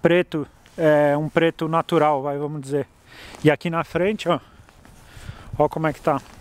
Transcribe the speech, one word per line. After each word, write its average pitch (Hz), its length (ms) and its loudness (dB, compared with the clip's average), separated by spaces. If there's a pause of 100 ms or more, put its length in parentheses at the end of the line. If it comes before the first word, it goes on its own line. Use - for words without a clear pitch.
preto, 170 460 0 (320)
é, 151 360 4
um 156 140 -2
preto 165 400 0
natural, 151 540 2
vai, 143 160 -6
vamos 147 240 -6
dizer. 135 240 -4 (580)
E 147 60 8
aqui 147 180 0
na 165 160 -2
frente, 180 460 -2
ó, 156 100 2 (1160)
ó 151 100 2
como 160 180 -4
é 151 60 0
que - 80 -12
tá. 139 200 0 (200)